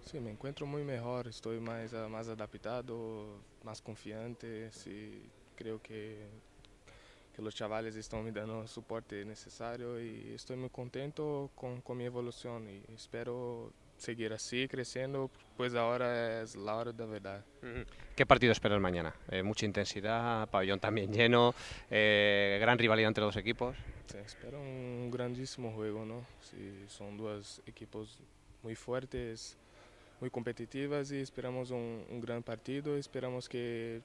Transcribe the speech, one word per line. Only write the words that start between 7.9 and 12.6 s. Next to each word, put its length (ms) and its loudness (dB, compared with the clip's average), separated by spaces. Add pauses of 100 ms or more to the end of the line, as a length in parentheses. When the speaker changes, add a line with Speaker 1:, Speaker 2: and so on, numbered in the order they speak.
Speaker 1:
están 260 -6
me 80 -6
dando 300 -6
el 80 -10
soporte 560 -8
necesario 760 -8
y 320 -10
estoy 220 -10
muy 140 -6
contento 880 -4
con, 260 -8
con 160 -6
mi 80 -4
evolución 640 -6